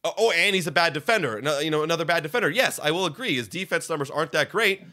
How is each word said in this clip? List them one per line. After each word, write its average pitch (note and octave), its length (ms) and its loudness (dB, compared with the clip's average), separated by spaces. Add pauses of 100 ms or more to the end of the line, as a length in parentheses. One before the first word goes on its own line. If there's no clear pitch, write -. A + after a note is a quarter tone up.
Uh, E3+ 140 -4
oh, A3 140 4
and F#3 240 4
he's F3 120 0
a E3 60 -4
bad E3+ 220 4
defender. D3 480 0
No, C#3+ 160 0
you D#3 120 -2
know, D3+ 120 2
another D#3+ 240 0
bad E3+ 160 2
defender. D#3+ 260 -2
Yes, G#3 340 0
I D3 80 2
will F3+ 140 0
agree. F3+ 300 -4
His A#2+ 140 -4
defense F3+ 420 -6
numbers D3 200 -4
aren't D3+ 220 -4
that D3+ 180 0
great, G3 320 0 (100)